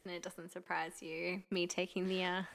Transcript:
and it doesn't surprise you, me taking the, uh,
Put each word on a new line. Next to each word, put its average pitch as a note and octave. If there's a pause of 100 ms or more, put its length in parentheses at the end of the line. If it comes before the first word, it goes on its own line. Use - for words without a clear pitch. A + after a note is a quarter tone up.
and F3+
it E3+
doesn't F3+
surprise E3
you, E3+
me F3+
taking F#3
the, F#3
uh, F#3 (120)